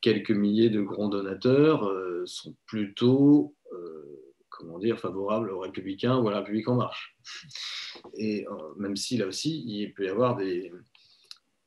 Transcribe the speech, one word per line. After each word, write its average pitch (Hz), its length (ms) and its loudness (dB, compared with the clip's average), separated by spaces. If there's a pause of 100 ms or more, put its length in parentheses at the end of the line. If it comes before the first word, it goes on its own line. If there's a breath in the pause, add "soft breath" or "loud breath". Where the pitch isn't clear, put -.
quelques 107 300 2
milliers 104 400 4
de 107 100 0
grands 101 280 -2
donateurs, 107 800 2
euh, 92 380 -4
sont - 280 -14 (120)
plutôt, 131 880 6 (180)
euh, 80 300 -12 (480)
comment 82 280 -14
dire, 110 200 0
favorables 98 520 -2
aux 92 100 -6
Républicains 98 580 -2
ou 113 100 2
à - 20 0
La 101 80 0
République 104 300 -4
En 123 80 4
Marche. - 400 -4 (960 loud breath)
Et, 107 320 -2
euh, 78 300 -12
même 98 200 -4
si 123 200 -4
là 104 100 0
aussi, 143 400 -4
il 104 280 -6
peut 98 100 -6
y 92 40 0
avoir 113 280 2
des, 92 360 -4 (960 loud breath)